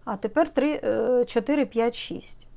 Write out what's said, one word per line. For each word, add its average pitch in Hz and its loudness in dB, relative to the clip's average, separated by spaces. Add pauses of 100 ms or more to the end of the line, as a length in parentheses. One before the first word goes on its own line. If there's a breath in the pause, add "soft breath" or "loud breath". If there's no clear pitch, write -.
А 214 -4
тепер 302 0
три, 285 2
е, 233 2
чотири, 262 0
п'ять, 233 0
шість. - -12